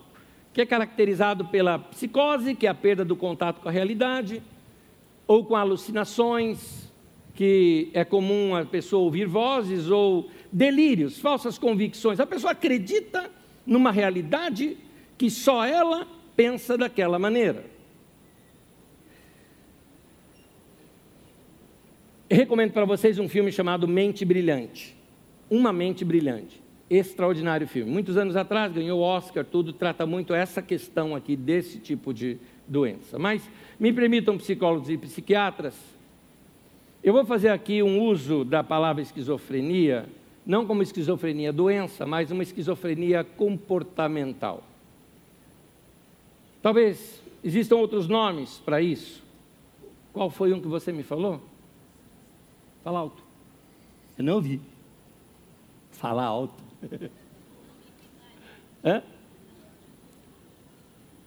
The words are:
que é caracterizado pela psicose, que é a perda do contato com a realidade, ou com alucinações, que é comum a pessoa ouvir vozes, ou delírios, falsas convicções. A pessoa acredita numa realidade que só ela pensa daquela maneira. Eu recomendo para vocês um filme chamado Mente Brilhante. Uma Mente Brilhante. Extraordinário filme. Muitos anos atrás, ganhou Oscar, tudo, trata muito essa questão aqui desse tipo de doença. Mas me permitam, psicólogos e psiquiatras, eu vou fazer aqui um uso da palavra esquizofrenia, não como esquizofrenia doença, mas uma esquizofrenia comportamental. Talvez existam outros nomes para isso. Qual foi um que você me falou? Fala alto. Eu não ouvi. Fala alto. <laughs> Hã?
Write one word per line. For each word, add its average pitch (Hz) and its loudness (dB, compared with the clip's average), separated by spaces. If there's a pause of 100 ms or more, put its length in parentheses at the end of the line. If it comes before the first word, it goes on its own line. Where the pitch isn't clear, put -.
(540)
que 233 0
é 240 2
caracterizado 208 0
pela 180 2
psicose, 269 -2
que 214 0
é - 4
a 185 -2
perda 202 2
do 175 -2
contato 170 -4
com - -12
a 165 -4
realidade, 220 -2 (840)
ou 214 6
com 220 0
alucinações, 214 -2 (520)
que 180 4
é 170 2
comum 196 0
a 165 -2
pessoa 185 0
ouvir 170 0
vozes, 196 0
ou 196 2 (220)
delírios, 254 4
falsas 269 -2
convicções. 214 0
A 269 2
pessoa 330 -2
acredita 330 -2 (360)
numa 247 4
realidade 202 -2 (400)
que 240 2
só 233 2
ela 330 0 (280)
pensa 240 2
daquela 196 0
maneira. 208 0 (4000)
Eu 185 6
recomendo 226 4
para 208 0
vocês 202 2
um 202 -2
filme 196 0
chamado 175 -2
Mente 196 0
Brilhante. 165 0 (540)
Uma 226 4
Mente 180 -2
Brilhante. 143 -2 (280)
Extraordinário 180 0
filme. 117 -4
Muitos 180 -2
anos 196 0
atrás, 196 -2
ganhou 165 -2
Oscar, 175 -2
tudo, 160 -2
trata 165 -4
muito 175 -4
essa 180 -2
questão 160 -4
aqui 143 -4
desse 170 -2
tipo 139 -6
de 117 -6 (300)
doença. 135 -2
Mas 202 -2 (320)
me 220 4
permitam, 233 2
psicólogos 165 -2
e 160 -2
psiquiatras, 175 -2 (1300)
eu 190 4
vou 254 6
fazer 220 2
aqui 208 0
um 196 2
uso 156 0
da 147 0
palavra 156 0
esquizofrenia, 135 -2 (380)
não 220 0
como 208 0
esquizofrenia 156 -4
doença, 185 0
mas 160 -4
uma 185 -4
esquizofrenia 170 -2
comportamental. 156 -4 (2000)
Talvez 214 2 (220)
existam 226 2
outros 214 0
nomes 190 -2
para 147 0
isso. 170 -4 (920)
Qual 196 -4
foi 185 2
um 185 -6
que 160 -8
você 160 -6
me 151 -8
falou? 165 -4 (1400)
Fala 175 -4
alto. 156 -10 (960)
Eu - -6
não 156 2
ouvi. 143 -2 (1300)
Fala 120 -6
alto. 123 -6 (180)
<laughs> 151 -14 (1700)
Hã? 185 0 (2250)